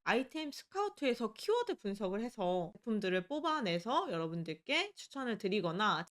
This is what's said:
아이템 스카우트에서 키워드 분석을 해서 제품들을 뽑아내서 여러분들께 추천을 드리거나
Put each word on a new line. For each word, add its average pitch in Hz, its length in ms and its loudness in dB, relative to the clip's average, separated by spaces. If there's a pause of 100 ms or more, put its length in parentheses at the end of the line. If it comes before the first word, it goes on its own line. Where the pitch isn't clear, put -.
아이템 269 480 0
스카우트에서 269 800 -2
키워드 453 420 0
분석을 202 460 -2
해서 185 560 0
제품들을 185 500 0
뽑아내서 285 840 2
여러분들께 165 840 -2
추천을 247 420 -4
드리거나 180 760 2